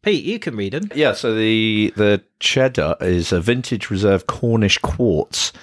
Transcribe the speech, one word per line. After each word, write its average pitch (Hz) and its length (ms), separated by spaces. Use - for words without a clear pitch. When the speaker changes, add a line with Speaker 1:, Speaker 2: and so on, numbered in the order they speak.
Speaker 1:
Pete, 202 220
you 214 160
can 139 160
read 101 180
'em. 202 180
Speaker 2:
Yeah, 139 200
so 113 240
the, 110 580
the 104 260
cheddar 123 600
is 87 300
a 90 100
vintage 120 500
reserve 98 360
Cornish 113 520
quartz, - 760